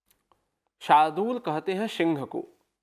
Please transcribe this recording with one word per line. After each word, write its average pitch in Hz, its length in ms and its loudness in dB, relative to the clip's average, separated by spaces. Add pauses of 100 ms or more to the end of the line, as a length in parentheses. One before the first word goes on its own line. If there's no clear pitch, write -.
(800)
शार्दूल 170 600 2
कहते 160 340 -4
हैं 208 140 -4
सिंह 160 380 -2
को। - 200 -10 (380)